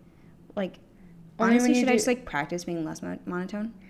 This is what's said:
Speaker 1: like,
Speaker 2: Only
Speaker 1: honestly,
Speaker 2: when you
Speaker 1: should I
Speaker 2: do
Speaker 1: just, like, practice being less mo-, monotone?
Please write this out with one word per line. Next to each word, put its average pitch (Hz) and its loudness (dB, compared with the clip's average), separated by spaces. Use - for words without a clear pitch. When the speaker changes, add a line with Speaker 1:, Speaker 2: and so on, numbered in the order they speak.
Speaker 1:
like, 196 -8
Speaker 2:
Only 226 4
Speaker 1:
honestly, 247 4
Speaker 2:
when 247 6
you 247 4
Speaker 1:
should 262 2
I 254 4
Speaker 2:
do 240 6
Speaker 1:
just, - 2
like, 247 0
practice 156 -6
being 165 -4
less 165 -10
mo-, 180 -10
monotone? 190 -8